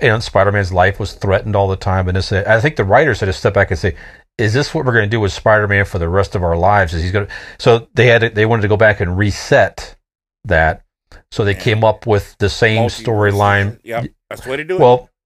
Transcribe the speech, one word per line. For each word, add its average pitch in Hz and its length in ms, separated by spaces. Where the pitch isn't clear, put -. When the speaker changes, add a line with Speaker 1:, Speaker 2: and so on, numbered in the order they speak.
Speaker 1:
and 113 220
Spider-Man's 98 500
life 92 260
was 98 140
threatened 101 420
all 98 140
the 95 80
time. 92 320
And 92 80
this, 92 160
I 104 260
think 156 160
the 113 80
writers 123 380
had 101 60
to 92 60
step - 200
back 101 180
and 87 80
say, 90 160
"Is 107 160
this 143 200
what 156 100
we're 123 100
gonna 107 140
do 110 140
with 98 100
Spider-Man 104 540
for 95 140
the 82 100
rest 98 260
of 90 80
our 85 140
lives? 92 360
Is 82 100
he's 92 100
gonna?" 101 140
So 117 340
they 120 140
had 117 140
to, 117 80
they 107 160
wanted 113 180
to 104 40
go 104 100
back 107 220
and 90 180
reset - 800
that. 80 380
So 110 140
they 101 80
Speaker 2:
Yeah. 98 80
Speaker 1:
came 110 240
up 107 220
with 104 320
the 101 100
same 113 400
Speaker 2:
Multiverse. 117 160
Speaker 1:
storyline. 101 760
Speaker 2:
Yep, 113 220
that's 107 120
the 127 80
way 135 80
to 151 80
do 180 100
it. 180 60
Speaker 1:
Well, 123 280